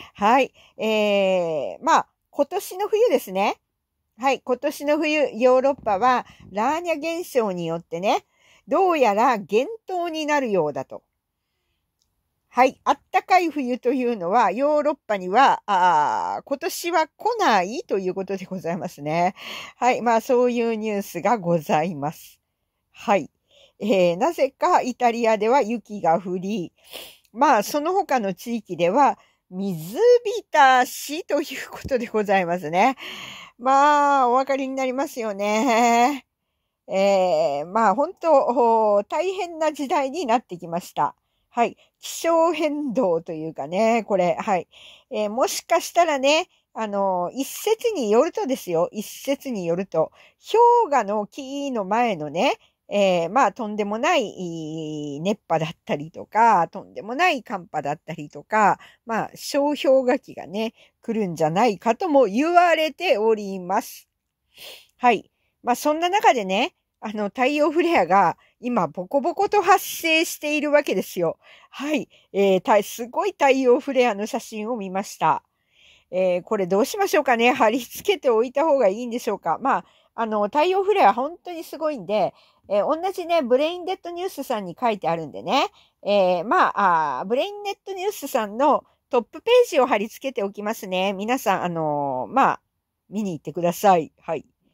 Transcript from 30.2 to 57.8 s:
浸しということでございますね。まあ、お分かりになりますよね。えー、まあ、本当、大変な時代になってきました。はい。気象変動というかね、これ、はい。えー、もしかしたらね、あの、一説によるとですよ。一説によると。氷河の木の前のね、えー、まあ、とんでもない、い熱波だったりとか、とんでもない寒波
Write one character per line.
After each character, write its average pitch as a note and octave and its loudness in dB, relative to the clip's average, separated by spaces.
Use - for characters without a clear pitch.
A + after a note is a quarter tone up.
浸 C#4+ 4
し - -10
と D4+ -2
い - -4
う - -12
こ - -18
と B3+ 0
で A#3 -6
ご G#3+ -2
ざ G3 2
い F3 0
ま F3 -2
す D#3+ -6
ね。 G#3+ 2
ま C#4+ 4
あ、 B3 4
お A#3+ 2
分 C4 2
か C#4 0
り C4+ -4
に C4 -8
な C4+ -4
り B3+ -2
ま C4+ -4
す - -12
よ G#3+ -4
ね。 A#3 2
え F3+ 2
ー、 - -
ま G#3+ 2
あ、 F#3+ 2
本 D4+ -2
当、 A3+ 4
大 F4 -4
変 F4 -8
な D#4 0
時 C#4+ -6
代 C#4 0
に D#4 -6
な A#3 2
っ - -4
て F3+ -14
き E3+ -14
ま E3+ -4
し - -14
た。 D3+ 0
は A#3+ 0
い。 - -6
気 - -14
象 E4 2
変 D4+ -4
動 F3+ 0
と F3 -12
い D#3 -8
う D#3 -14
か C#3 -8
ね、 A3 0
こ G#3 0
れ、 F3 2
は G3 0
い。 - -4
え G#3+ -4
ー、 G#3 -4
も B3+ -2
し - -6
か E4+ 2
し - -12
た F4 4
ら D4 0
ね、 D4+ 2
あ A3+ -6
の、 G3 -2
一 C4+ -4
説 A4+ -2
に A3+ 0
よ A#3 6
る E4+ 0
と G#4 -4
で B3+ -2
す - -14
よ。 E3+ 0
一 G3+ -8
説 - -6
に G3 -6
よ E3 0
る F#3+ -6
と。 - -2
氷 D#4+ -2
河 B3+ 2
の G#3+ -2
木 C#4 -8
の A3+ -4
前 G#3+ 0
の D3+ -6
ね、 A3 0
え F#3 2
ー、 E3 -4
ま B3 4
あ、 G3 0
と A3 -8
ん G#3 -6
で G#3 -2
も G#3 -4
な D#4 0
い、 D#3+ -6
い - -8
熱 G3 -2
波 D#3+ 0
だ D#3 0
っ D#3+ -10
た - -4
り D3 -10
と F#2+ -16
か、 G#3 4
と F3 -14
ん F#2 -20
で B2 -12
も G#3+ -10
な F4 2
い C4 -4
寒 F#3+ -10
波 D3+ -6